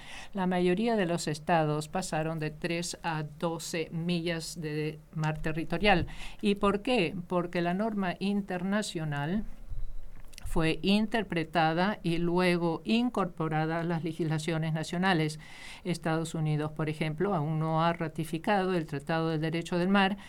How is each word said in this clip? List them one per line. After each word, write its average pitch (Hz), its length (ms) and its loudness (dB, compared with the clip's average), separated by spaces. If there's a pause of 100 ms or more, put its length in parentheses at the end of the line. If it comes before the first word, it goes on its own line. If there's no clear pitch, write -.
(340)
La 190 120 0
mayoría 180 480 4
de 202 120 4
los 170 200 0
estados 151 640 2
pasaron 160 500 -2
de 151 120 -2
tres 170 520 -4
a 156 220 -2
doce 165 680 -4
millas 165 680 -2
de 151 400 -4 (140)
mar 156 240 -2
territorial. 170 680 4 (360)
¿Y 202 140 4
por 202 260 2
qué? 208 340 2 (100)
Porque 175 360 0
la 175 120 2
norma 202 460 0
internacional 190 1200 0 (1080)
fue 160 320 4
interpretada 185 1200 2
y 170 160 0
luego 170 680 2
incorporada 170 920 0
a 165 60 -2
las 165 180 0
legislaciones 160 720 -2
nacionales. 160 640 0 (460)
Estados 165 500 -2
Unidos, 151 380 0
por 156 160 -2
ejemplo, 156 460 -2
aún 156 260 0
no 160 240 2
ha 170 80 4
ratificado 170 800 0
el 170 100 0
Tratado 160 440 -2
del 160 120 0
Derecho 165 380 -2
del 180 120 2
Mar, 196 260 4 (120)